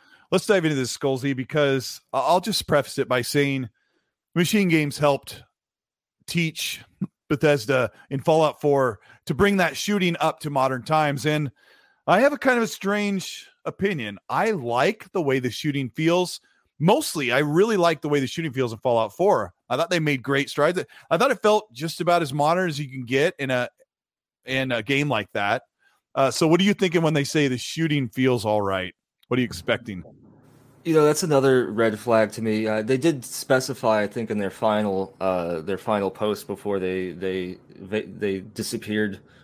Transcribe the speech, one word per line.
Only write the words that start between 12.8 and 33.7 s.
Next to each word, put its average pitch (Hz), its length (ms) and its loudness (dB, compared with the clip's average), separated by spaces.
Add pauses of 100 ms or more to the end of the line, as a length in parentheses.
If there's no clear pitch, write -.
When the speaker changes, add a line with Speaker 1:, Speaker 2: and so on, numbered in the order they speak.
Speaker 1:
opinion. 143 540 -6 (100)
I 170 220 0
like 139 640 -2
the 190 100 0
way 135 160 2
the 127 100 -2
shooting 139 400 -4
feels. 170 520 0 (400)
Mostly, 170 500 2
I 123 80 2
really 170 380 2
like 170 240 2
the 156 80 -6
way 147 100 2
the 135 80 0
shooting 160 260 -6
feels 123 200 -2
in 107 80 -12
Fallout 113 340 0
four. 151 400 2 (160)
I 123 60 -2
thought 160 120 -2
they 175 120 0
made 147 200 0
great 135 300 -2
strides. 165 320 0 (260)
I 160 80 2
thought 240 140 2
it 220 100 -4
felt 214 320 2
just 147 280 -8
about 175 220 2
as 135 100 -6
modern 160 360 0
as 147 120 -6
you 147 80 -8
can 131 160 -12
get 135 340 2
in 131 140 -4
a, 123 160 0 (760)
in 131 280 -4
a 117 100 -2
game 139 260 0
like 110 240 -2
that. 104 300 0 (500)
Uh, 135 200 2
so 165 160 2
what 170 120 6
are 190 40 2
you 202 100 4
thinking 175 280 0
when 160 120 2
they 143 80 2
say 143 240 0
the 127 100 -2
shooting 147 520 -2
feels 127 360 2
all 107 160 2
right? 95 360 -4 (320)
What 127 100 0
are 127 40 4
you 120 40 -2
expecting? 95 560 -4 (840)
Speaker 2:
You 165 100 2
know, 156 100 6
that's 151 180 2
another 135 480 4
red 107 300 0
flag 110 320 2
to 113 100 -10
me. 110 240 -2
Uh, 107 160 -2
they 127 160 0
did 139 260 0
specify, 127 800 0